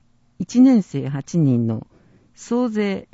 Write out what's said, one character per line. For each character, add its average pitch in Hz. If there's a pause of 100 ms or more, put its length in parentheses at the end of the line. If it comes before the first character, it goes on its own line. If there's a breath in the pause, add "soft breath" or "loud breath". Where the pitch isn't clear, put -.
(400)
一 240
年 254
生 135
八 139
人 123
の 110 (480 soft breath)
総 247
勢 208